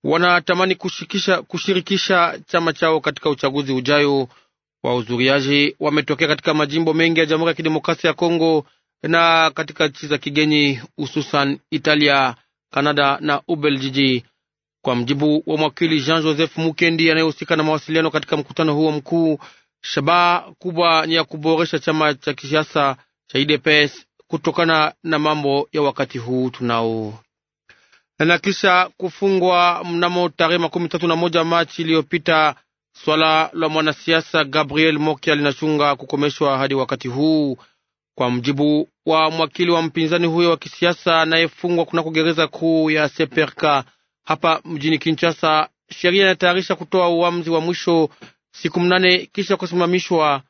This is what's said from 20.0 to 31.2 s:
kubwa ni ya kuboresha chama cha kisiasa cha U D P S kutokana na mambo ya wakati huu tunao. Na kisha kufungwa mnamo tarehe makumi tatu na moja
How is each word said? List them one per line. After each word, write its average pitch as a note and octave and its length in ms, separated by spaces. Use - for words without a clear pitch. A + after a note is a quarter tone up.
kubwa E3 460
ni D#3+ 80
ya E3 100
kuboresha D#3+ 560
chama D#3 340
cha C#3 200
kisiasa C#3+ 640
cha - 120
U C#3+ 60
D D3 120
P D3+ 260
S - 200
kutokana D#3+ 680
na D#3+ 160
mambo D3 540
ya D3+ 80
wakati C#3 360
huu B2+ 320
tunao. A2+ 680
Na E3 180
kisha F#3 600
kufungwa F3+ 840
mnamo F3 460
tarehe E3+ 280
makumi E3+ 320
tatu E3+ 180
na D#3+ 80
moja E3 280